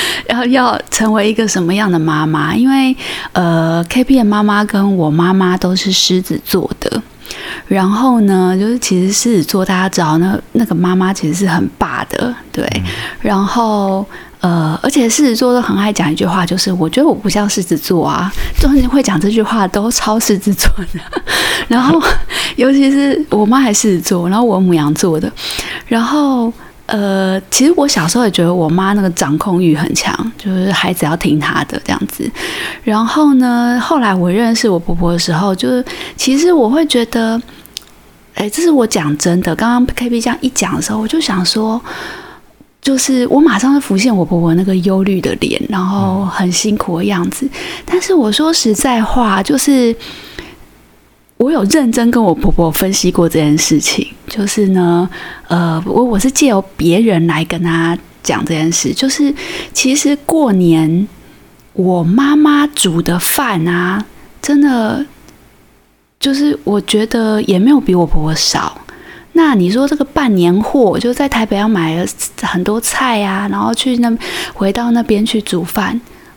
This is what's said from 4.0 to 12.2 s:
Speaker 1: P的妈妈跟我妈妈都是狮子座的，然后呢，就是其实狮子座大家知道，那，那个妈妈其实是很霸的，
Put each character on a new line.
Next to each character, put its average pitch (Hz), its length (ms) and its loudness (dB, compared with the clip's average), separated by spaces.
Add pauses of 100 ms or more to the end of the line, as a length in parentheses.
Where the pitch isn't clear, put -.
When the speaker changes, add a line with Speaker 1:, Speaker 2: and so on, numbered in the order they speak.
Speaker 1:
P 269 140 4
的 240 60 4
妈 208 180 2
妈 208 220 2
跟 202 320 0
我 156 140 2
妈 170 240 2
妈 185 240 2
都 185 180 0
是 190 160 -2
狮 185 300 0
子 - 240 -6
座 - 240 0 (100)
的， - 220 -4 (680)
然 190 220 2
后 233 320 2
呢， 185 360 2
就 202 80 0
是 233 140 -2
其 185 260 0
实 196 60 0
狮 226 260 0
子 156 60 2
座 190 220 -2
大 185 120 -2
家 190 120 0
知 185 100 -2
道， 160 200 2
那， 190 200 0 (140)
那 233 120 2
个 190 80 -4
妈 180 220 0
妈 185 180 0
其 175 140 -4
实 151 60 -2
是 190 140 0
很 165 200 0 (100)
霸 - 320 -6
的， 240 240 -4 (180)